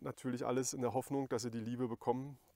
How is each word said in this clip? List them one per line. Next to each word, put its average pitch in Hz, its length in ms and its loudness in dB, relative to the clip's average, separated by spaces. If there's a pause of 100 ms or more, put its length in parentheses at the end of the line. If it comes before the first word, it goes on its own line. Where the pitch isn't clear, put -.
natürlich 127 440 -2
alles 123 280 2
in 143 80 -4
der 120 140 2
Hoffnung, 135 340 0
dass 117 140 0
sie 120 80 -2
die 113 100 -4
Liebe 120 260 -2
bekommen, 123 520 0 (180)